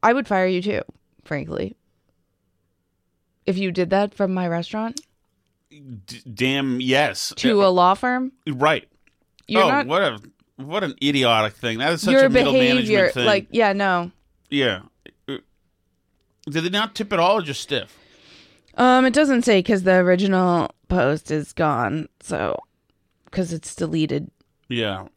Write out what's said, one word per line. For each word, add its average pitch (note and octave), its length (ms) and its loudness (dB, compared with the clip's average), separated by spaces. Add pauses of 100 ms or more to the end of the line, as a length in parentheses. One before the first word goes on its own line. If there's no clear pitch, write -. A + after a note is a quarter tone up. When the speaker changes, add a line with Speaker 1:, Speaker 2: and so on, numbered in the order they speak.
Speaker 1:
I A3+ 100 4
would C4 140 -2
fire F#3+ 200 0
you F#3 140 -2
too, G3+ 200 -4 (420)
frankly. D#3 520 -8 (1700)
If F#3+ 100 -2
you F#3+ 140 -4
did F3 180 -2
that G3+ 240 0
from G3 200 -2
my F#3 140 -4
restaurant. G#3+ 540 -6 (720)
Speaker 2:
D-, B2 500 -18 (100)
damn, C3 480 -2
yes. B2+ 580 0
Speaker 1:
To G#3+ 260 2
Speaker 2:
Uh, F#3+ 40 4
Speaker 1:
a F#3 40 4
law F3+ 240 4
firm? B3+ 360 -4 (160)
Speaker 2:
Right. C#3+ 400 -2 (600)
Speaker 1:
You're G3 160 2
Speaker 2:
Oh, F3 60 2
Speaker 1:
not C#4 180 0
Speaker 2:
what E3+ 160 0
a, A#2 180 -4 (360)
what D#3+ 260 -6
an D3 180 -6
idiotic A#2+ 540 2
thing. A2+ 240 -6
That D3 140 -2
is E3 80 -6
such G3+ 100 0
Speaker 1:
Your C4+ 140 6
Speaker 2:
a C4+ 40 4
middle C4 240 2
Speaker 1:
behavior, B3 460 2
Speaker 2:
management F#3 160 2
thing. - 100 0
Speaker 1:
like, G3+ 240 2
yeah, G#3 240 2
no. F#3 380 -2 (380)
Speaker 2:
Yeah. B2+ 340 -2 (440)
Uh, C#3 100 -10 (1080)
did D#3 160 -4
they F3 60 -2
not G#3+ 240 -2
tip G#3 180 -6
at G3+ 80 0
all F#3 200 4
or - 20 -6
just D3 200 -8
stiff? - 360 -6 (800)
Speaker 1:
Um, B3+ 260 4
it C4 100 2
doesn't C4+ 320 2
say G3+ 180 4
'cause G3 180 0
the F#3 140 4
original F#3 760 2 (200)
post D#3 420 0
is D3+ 220 -4
gone, C#3+ 540 -2 (140)
so, - 360 -4 (720)
'cause F3 200 -4
it's E3 220 -12
deleted. D#3 560 -4 (400)
Speaker 2:
Yeah. G#2 480 -6